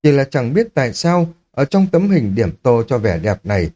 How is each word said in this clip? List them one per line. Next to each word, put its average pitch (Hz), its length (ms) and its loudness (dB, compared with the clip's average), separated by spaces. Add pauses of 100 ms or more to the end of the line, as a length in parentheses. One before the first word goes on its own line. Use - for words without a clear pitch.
Chỉ 147 100 4
là 139 120 2
chẳng 131 300 -4
biết 226 200 0
tại 123 180 -2
sao, 170 360 0 (220)
ở 135 140 -2
trong 190 220 2
tấm 185 240 0
hình 117 240 0
điểm 110 160 0 (120)
tô 117 260 2
cho 123 100 -2
vẻ 101 200 -2
đẹp 95 260 -2
này 92 320 -2